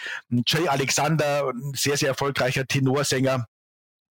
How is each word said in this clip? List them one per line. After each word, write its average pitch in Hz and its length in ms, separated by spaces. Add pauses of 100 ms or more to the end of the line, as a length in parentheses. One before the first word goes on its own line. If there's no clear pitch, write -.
(460)
Jay 160 220
Alexander, 143 800
ein 135 260
sehr, 139 220
sehr 135 140
erfolgreicher 135 560
Tenorsänger. 131 800 (640)